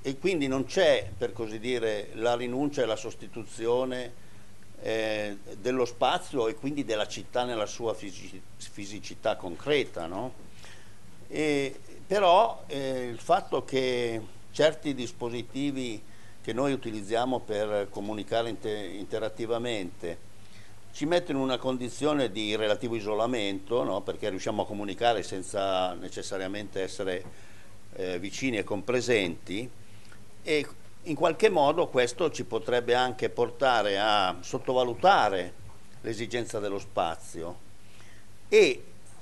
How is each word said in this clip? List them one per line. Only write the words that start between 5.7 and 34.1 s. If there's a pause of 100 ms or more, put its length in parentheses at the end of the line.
spazio
e
quindi
della
città
nella
sua
fisi-, (160)
fisicità
concreta,
no? (960)
E, (260)
però,
eh,
il
fatto
che (300)
certi
dispositivi (460)
che
noi
utilizziamo
per
comunicare
inter-,
interattivamente (640)
ci
mettono
in
una
condizione
di
relativo
isolamento,
no?
Perché
riusciamo
a
comunicare
senza
necessariamente
essere, (680)
eh,
vicini
e
compresenti, (720)
e (360)
in
qualche
modo
questo
ci
potrebbe
anche
portare
a